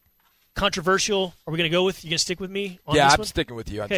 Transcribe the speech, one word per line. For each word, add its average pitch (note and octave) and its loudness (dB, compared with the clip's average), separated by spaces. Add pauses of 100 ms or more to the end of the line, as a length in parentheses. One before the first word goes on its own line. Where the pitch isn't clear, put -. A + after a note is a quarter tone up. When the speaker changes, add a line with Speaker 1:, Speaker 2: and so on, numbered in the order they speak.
(560)
Speaker 1:
Controversial. F#3+ 0 (140)
Are D#3 -8
we D#3+ -4
gonna E3 0
go F3 2
with, F#3+ -2
you D#3 -8
gonna E3 -4
stick F3 -4
with F#3 -10
me G3 -8
on - 0
Speaker 2:
Yeah, C#3+ 6
Speaker 1:
this C#3+ 8
Speaker 2:
I'm D#3 4
Speaker 1:
one? G#3 -6
Speaker 2:
sticking D3 -4
with A2+ -10
you G#2 -6
on G#2 -4
Speaker 1:
Okay, G3 -2